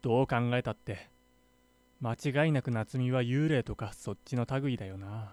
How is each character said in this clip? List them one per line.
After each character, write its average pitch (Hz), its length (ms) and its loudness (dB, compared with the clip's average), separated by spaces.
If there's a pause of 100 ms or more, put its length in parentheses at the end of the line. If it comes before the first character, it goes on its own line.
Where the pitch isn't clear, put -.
ど 123 220 4
う - 20 4
考 131 100 -2 (180)
え 123 100 0
た 117 80 -2
っ 104 40 -4
て、 - 360 -12 (880)
間 117 120 -2 (320)
違 165 40 4
い - 20 4
な 135 120 2
く 127 80 -2
夏 113 260 -2
美 127 140 2
は 127 100 2
幽 131 260 2
霊 147 140 2
と - 140 -6
か 104 180 -8
そ - 200 -8
っ - 120 -8
ち - 100 -4
の 120 120 0 (140)
類 135 160 -2
だ 98 100 -8
よ 95 100 -10
な。 101 360 -8